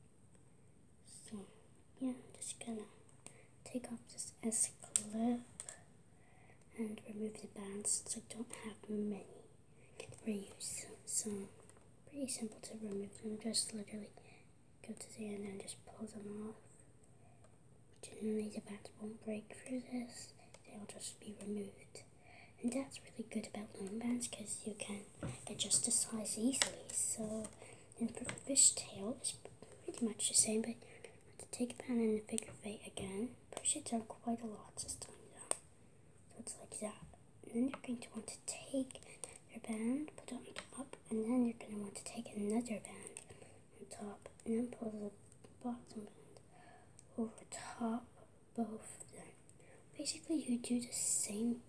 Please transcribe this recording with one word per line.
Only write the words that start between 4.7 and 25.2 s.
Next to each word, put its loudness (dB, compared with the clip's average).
clip 4
and -2
remove -2
the -8
bands -2
since 0
I -10
don't -4
have -6
many 0
to -8
reuse. -2
So, 2
pretty 0
simple -2
to -8
remove -2
them. -2
Just 2
literally -6
go -4
to -10
the -2
end -2
and -4
just -6
pull -6
them -4
off. -6
Generally, 2
the -4
bands -8
won't -6
break -2
through 0
this. -4
They'll -8
just -8
be -6
removed. -4
And 6
that's 0
really -6
good 2
about -2
long 0
bands 4
'cause -4
you 0
can -2